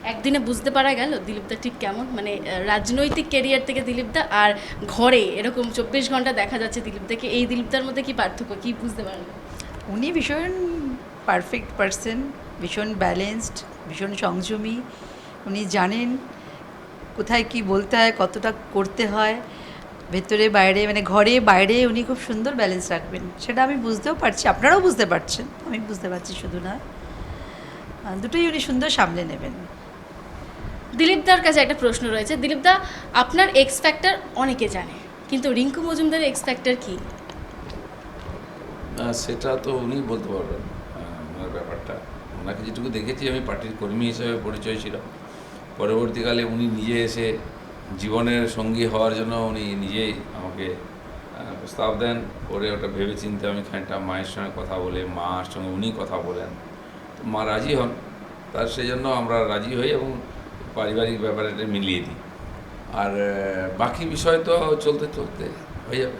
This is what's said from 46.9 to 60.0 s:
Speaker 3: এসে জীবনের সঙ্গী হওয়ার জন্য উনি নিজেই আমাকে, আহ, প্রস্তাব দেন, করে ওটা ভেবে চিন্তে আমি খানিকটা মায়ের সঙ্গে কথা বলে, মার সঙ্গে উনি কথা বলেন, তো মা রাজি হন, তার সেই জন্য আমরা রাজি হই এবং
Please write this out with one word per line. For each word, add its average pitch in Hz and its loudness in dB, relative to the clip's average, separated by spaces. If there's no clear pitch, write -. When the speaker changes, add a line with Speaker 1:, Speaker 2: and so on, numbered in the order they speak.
Speaker 3:
এসে 113 0
জীবনের 117 2
সঙ্গী 113 0
হওয়ার 110 2
জন্য 113 -2
উনি 110 -2
নিজেই 101 -2
আমাকে, 92 -8
আহ, - -10
প্রস্তাব 107 -2
দেন, 117 0
করে 104 -2
ওটা 101 -4
ভেবে 98 -2
চিন্তে 101 -4
আমি 101 -2
খানিকটা 98 -6
মায়ের 95 -4
সঙ্গে 101 -6
কথা 92 -6
বলে, 92 -2
মার 90 -4
সঙ্গে 92 -6
উনি 101 -2
কথা 95 -4
বলেন, - -4
তো - -14
মা 110 -2
রাজি 113 2
হন, 123 2
তার 117 0
সেই 123 -4
জন্য 127 -2
আমরা 117 2
রাজি 104 -2
হই 135 2
এবং 135 0